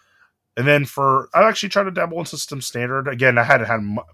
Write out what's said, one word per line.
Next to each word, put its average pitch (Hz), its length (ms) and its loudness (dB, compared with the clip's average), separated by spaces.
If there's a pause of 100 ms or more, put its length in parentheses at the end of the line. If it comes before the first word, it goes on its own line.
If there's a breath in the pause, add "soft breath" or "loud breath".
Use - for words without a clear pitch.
(580 soft breath)
and 123 100 0
then 147 180 4
for, 135 480 0
I 190 140 6
actually 214 220 -2
tried 202 160 0
to 190 60 -6
dabble 170 280 -4
into 160 180 -10
some 143 240 -10
standard. 127 460 -6
Again, 127 300 2
I 117 60 4
hadn't 120 240 2
had 113 140 -2
mu-, 104 200 -6 (120)